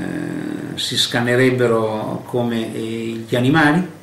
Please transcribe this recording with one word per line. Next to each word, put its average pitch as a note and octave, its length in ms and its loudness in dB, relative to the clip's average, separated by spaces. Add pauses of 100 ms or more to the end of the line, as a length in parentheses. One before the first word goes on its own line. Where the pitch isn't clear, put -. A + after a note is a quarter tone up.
(760)
si - 220 -4
scannerebbero A#2+ 1300 2
come, A#2 480 -2
eh, A2+ 520 -6
gli B2 80 0
animali. D3 680 4